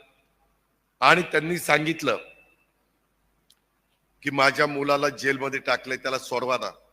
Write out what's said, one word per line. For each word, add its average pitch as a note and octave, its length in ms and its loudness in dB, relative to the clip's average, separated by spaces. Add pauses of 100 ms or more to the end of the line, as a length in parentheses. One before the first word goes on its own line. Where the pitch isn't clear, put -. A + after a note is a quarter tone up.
(1000)
आणि D#3 220 6
त्यांनी D#3+ 360 -2
सांगितलं D3+ 600 0 (2000)
की C#3+ 80 -6
माझ्या C#3 360 4
मुलाला C#3+ 420 0
जेलमध्ये C3+ 500 -4
टाकलंय, B2+ 380 -2
त्याला C3 200 -4
सोडवा B2 400 -4
ना. A2 120 -8 (240)